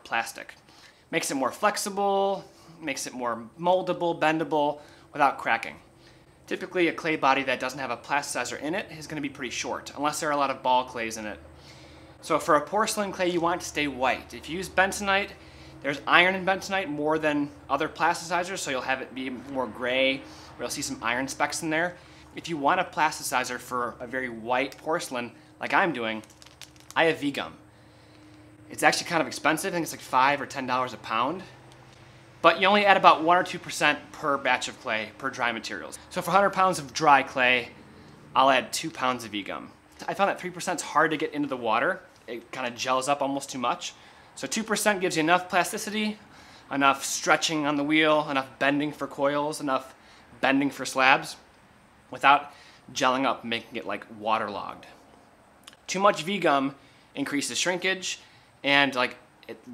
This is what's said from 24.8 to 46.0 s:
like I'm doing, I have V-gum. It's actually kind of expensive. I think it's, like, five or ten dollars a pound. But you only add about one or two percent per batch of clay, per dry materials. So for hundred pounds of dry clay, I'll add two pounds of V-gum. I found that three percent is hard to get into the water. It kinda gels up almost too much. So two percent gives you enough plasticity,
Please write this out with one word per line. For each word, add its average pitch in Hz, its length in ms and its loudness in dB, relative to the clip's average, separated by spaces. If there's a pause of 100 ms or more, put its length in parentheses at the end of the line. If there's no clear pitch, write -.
like 120 120 -6
I'm 165 200 4
doing, 110 320 -4 (720)
I 151 80 6
have 160 160 2
V-gum. 117 340 -4 (1160)
It's 117 120 -8
actually 160 240 2
kind 170 140 0
of 156 80 0
expensive. 156 440 -2
I 175 40 -2
think 165 80 -2
it's, - 80 -10
like, 131 80 -12
five 135 400 2
or 123 60 -6
ten 127 200 -8
dollars 123 280 -2
a - 20 -12
pound. 131 480 -2 (960)
But 175 180 6
you 190 60 4
only 208 180 6
add 196 120 8
about 160 260 8
one 170 140 6
or 180 80 4
two 175 160 -8
percent 147 400 0 (100)
per 143 260 -2
batch 123 300 0
of 113 140 -10
clay, 110 380 -4
per 135 120 -4
dry 120 220 -2
materials. 104 440 -10 (140)
So 185 120 -6
for 170 100 -4
hundred 196 180 6
pounds 185 300 2
of 139 120 -12
dry 143 300 6
clay, 127 460 2 (640)
I'll 135 160 6
add 120 220 2
two - 180 -6
pounds 127 340 -2
of 104 60 -12
V-gum. 90 400 -10 (380)
I 165 60 -4
found 196 140 0
that 147 120 -4
three 180 100 -10
percent 170 300 -6
is - 60 -8
hard 156 260 2
to 156 40 -4
get 151 160 -4
into 147 160 -2
the 131 80 -4
water. 120 440 0 (260)
It 117 240 -12
kinda 127 220 -6
gels 127 360 0
up 143 140 2
almost 139 260 -4
too 131 100 -8
much. 120 360 -4 (420)
So - 100 -8
two - 160 -4
percent 208 380 0
gives 175 160 0
you 160 40 2
enough 175 280 4
plasticity, 214 680 -2 (540)